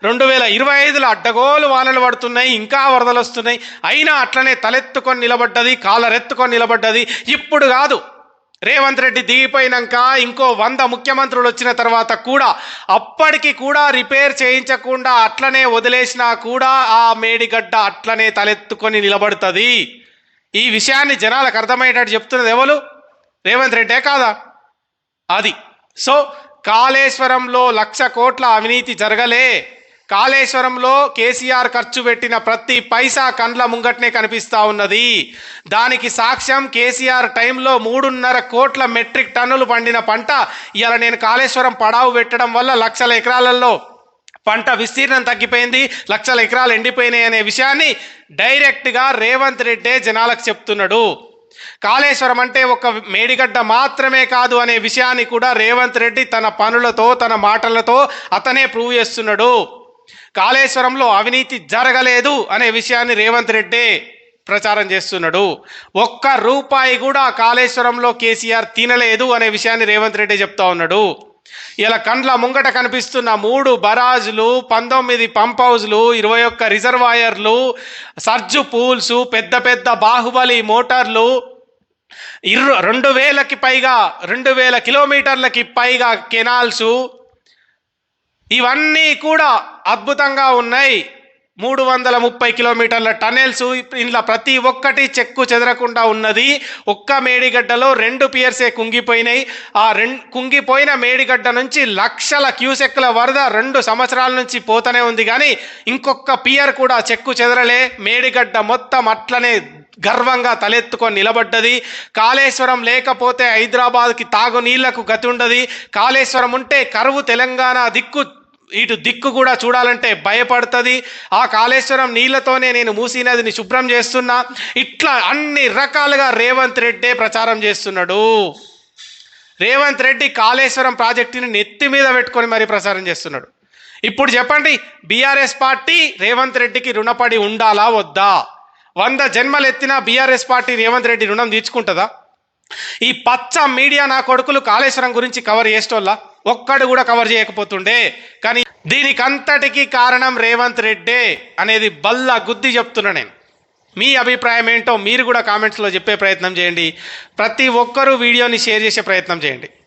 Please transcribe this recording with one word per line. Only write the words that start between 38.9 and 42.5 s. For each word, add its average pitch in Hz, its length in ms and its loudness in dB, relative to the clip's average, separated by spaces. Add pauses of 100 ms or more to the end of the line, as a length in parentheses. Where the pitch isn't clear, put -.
టన్నులు 254 300 0
పండిన 233 340 0
పంట 226 280 -2 (480)
ఇవాళ 233 200 0
నేను 233 200 0
కాళేశ్వరం 247 580 0
పడావు 233 380 2
పెట్టడం 240 420 0